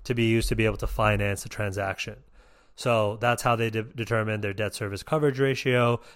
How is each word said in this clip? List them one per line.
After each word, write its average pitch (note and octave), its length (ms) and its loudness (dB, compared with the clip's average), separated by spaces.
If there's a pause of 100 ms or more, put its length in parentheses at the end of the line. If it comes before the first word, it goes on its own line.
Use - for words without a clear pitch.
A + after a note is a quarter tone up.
to B2 100 -4
be A2+ 120 2
used A2+ 240 2
to B2 60 0
be A2 100 2
able G#2 120 0
to G#2+ 100 -4
finance G2+ 560 0
the A2 60 -12
transaction. G2 680 -6 (580)
So A2 440 0
that's A#2+ 240 0
how A#2+ 140 4
they A2+ 120 0
de-, A2 140 -2
determine G#2+ 580 -2
their G2+ 120 -2
debt G2+ 200 -4
service G2 300 -6
coverage D3 360 0
ratio. B2 600 2 (160)